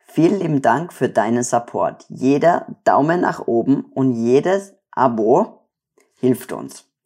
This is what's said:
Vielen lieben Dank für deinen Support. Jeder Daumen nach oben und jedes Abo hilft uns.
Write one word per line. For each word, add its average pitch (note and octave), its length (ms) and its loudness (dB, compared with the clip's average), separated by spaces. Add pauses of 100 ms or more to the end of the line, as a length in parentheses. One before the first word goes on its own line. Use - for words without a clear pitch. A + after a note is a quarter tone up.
Vielen F#3 400 0
lieben D#3 220 -2
Dank C3+ 300 0
für B2 160 -4
deinen A#2 360 0
Support. G#2 640 -4
Jeder C#3 580 0 (180)
Daumen D3 360 2
nach - 260 -4
oben B2+ 360 0 (120)
und C3 200 0
jedes D3 600 0 (160)
Abo A#2+ 800 0 (500)
hilft - 340 -2
uns. - 320 -14 (220)